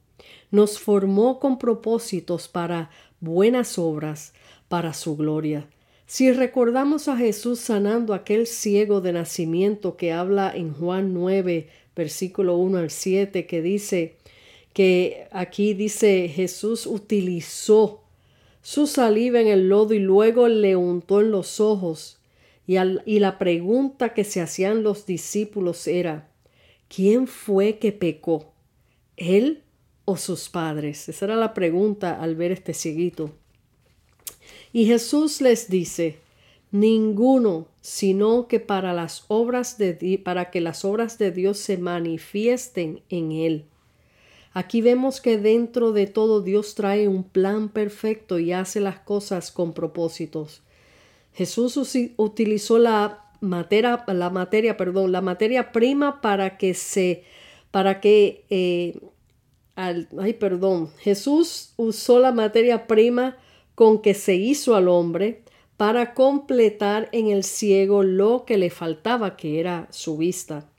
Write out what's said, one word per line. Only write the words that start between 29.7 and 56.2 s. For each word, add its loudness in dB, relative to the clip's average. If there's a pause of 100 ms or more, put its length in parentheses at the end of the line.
o -2
sus -8
padres?". -6
Esa -8
era -2
la 0
pregunta -2
al -4
ver -2
este -8
cieguito. -6 (1400)
Y 4
Jesús 2
les 2
dice, -2 (540)
"Ninguno, 2 (140)
sino 0
que 0
para -4
las -8
obras -2
de -2
Di-, -2
para -6
que -4
las -6
obras -4
de 0
Dios -2
se -4
manifiesten -4
en -4
él". -2 (880)
Aquí -4
vemos 2
que 0
dentro 2
de 2
todo 0
Dios -2
trae 0
un -2
plan -2
perfecto -4
y -2
hace -4
las -4
cosas -6
con -6
propósitos. -8 (720)
Jesús -2
usi-, -2
utilizó 0
la 2 (100)
matera-, 0
la -2
materia, 0
perdón, 0
la 0
materia -2
prima 0